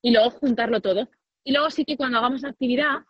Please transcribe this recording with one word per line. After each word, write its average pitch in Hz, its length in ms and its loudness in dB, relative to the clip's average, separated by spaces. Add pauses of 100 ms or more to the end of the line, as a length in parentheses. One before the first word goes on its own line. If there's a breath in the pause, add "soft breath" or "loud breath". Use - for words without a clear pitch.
Y 240 100 2
luego 226 180 6
juntarlo 233 500 -2
todo. 196 300 -2 (340)
Y 269 80 -4
luego 294 180 0
sí 302 140 -2
que 294 120 -4
cuando 247 220 -2
hagamos 247 240 0
la 277 80 -8
actividad 269 600 0